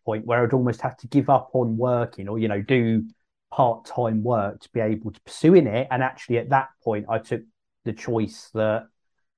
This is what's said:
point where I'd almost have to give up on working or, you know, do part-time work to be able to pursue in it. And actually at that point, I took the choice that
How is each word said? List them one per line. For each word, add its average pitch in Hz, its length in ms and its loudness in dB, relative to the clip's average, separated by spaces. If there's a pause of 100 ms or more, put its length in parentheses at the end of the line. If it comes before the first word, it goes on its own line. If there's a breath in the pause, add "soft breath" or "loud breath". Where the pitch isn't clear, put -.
point 110 220 -4
where 120 160 2
I'd 117 120 2
almost 123 260 0
have 127 180 -6
to - 80 -16
give 139 220 0
up 135 240 2
on 120 240 0
working 120 520 -2
or, 110 100 -6
you 110 100 0
know, 101 140 -2
do 113 420 2 (480)
part-time 113 720 0
work 107 360 -2
to - 120 -20
be 120 80 -2
able 110 320 -2
to - 80 -20
pursue - 340 2
in 160 120 6
it. 113 240 -2
And 127 120 0
actually 123 360 -2
at 117 100 -4
that 135 220 2 (120)
point, 107 260 -2
I 113 100 -2
took 113 240 -6 (420)
the 117 80 -4
choice - 600 -4
that 110 340 0 (500)